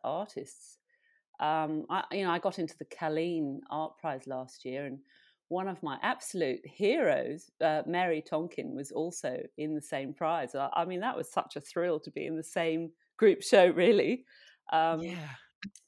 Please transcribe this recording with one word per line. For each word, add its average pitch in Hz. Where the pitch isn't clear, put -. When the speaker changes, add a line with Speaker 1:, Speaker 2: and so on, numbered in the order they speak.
Speaker 1:
artists. -
Um, 156
I, 185
you 196
know, 180
I 175
got 180
into 165
the -
Colleen 156
Art 156
Prize 135
last 131
year, 131
and 135
one 185
of 185
my 139
absolute 175
heroes, 190
uh, 156
Mary 170
Tonkin, -
was 139
also 147
in 151
the 151
same 139
prize. 160
I, 139
I 170
mean, 180
that -
was -
such -
a 147
thrill 170
to 156
be 151
in 160
the 160
same 165
group 196
show, 190
really. 185
Um, 160
Speaker 2:
Yeah, 170